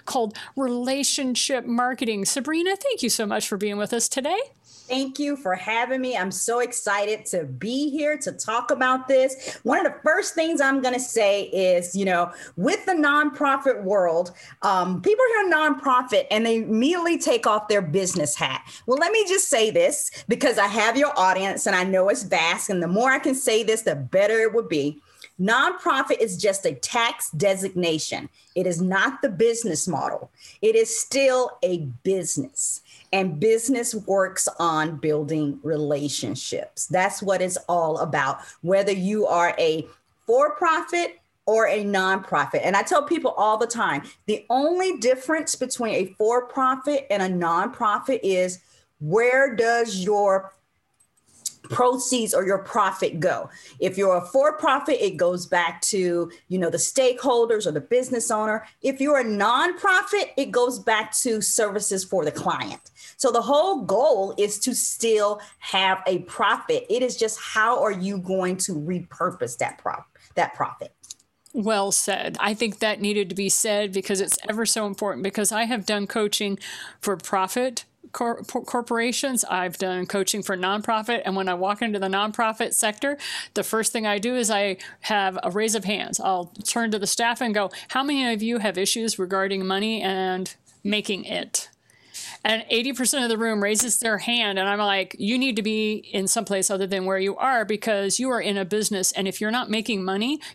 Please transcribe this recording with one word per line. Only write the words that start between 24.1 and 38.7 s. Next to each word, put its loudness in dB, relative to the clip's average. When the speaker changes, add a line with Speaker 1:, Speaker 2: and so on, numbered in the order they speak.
Speaker 2:
it 2
would 0
be. 0
Nonprofit 2
is 0
just 0
a 0
tax -2
designation. 0
It 2
is 0
not 0
the 2
business 0
model. -4
It 4
is 2
still 2
a 0
business. -2
And 0
business 2
works 0
on 0
building -2
relationships. -4
That's 0
what 0
it's -2
all 2
about, -2
whether 2